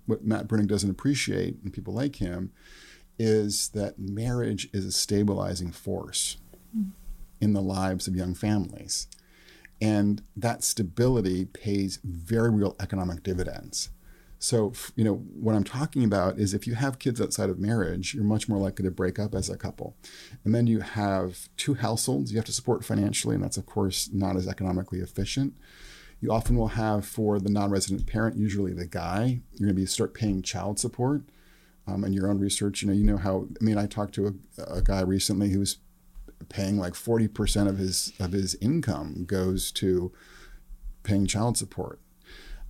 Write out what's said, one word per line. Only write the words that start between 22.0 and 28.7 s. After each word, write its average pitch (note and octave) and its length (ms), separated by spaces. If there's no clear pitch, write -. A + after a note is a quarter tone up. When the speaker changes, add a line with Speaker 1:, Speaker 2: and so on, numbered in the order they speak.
Speaker 1:
you G#2+ 40
have A2 80
to - 80
support - 320
financially, A2 500
and F#2+ 80
that's, - 140
of G2 80
course, - 480
not F#2+ 240
as F#2 100
economically F#2 520
efficient. A#2 560
You - 120
often A#2 220
will A2+ 140
have G#2+ 380
for G#2 340
the G2 80
non-resident G2+ 580
parent, A2 300
usually G2+ 380